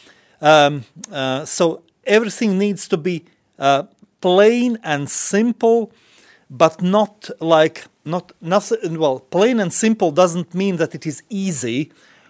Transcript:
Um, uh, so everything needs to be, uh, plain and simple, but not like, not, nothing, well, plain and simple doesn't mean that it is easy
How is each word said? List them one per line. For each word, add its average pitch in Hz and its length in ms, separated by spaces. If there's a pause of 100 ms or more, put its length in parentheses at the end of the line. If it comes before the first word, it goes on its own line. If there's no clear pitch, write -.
(400)
Um, 147 440 (280)
uh, 135 320
so 165 380 (220)
everything 208 540
needs 202 300
to 196 80
be, 170 280 (340)
uh, 139 240 (380)
plain 220 640
and 143 260
simple, 226 840 (600)
but 165 320
not 202 480 (100)
like, 160 440 (200)
not, 170 360
nothing, 185 580
well, 135 220
plain 220 400
and 175 120
simple 220 380
doesn't 175 440
mean 190 220
that 165 180
it 160 120
is 151 220
easy 156 640 (400)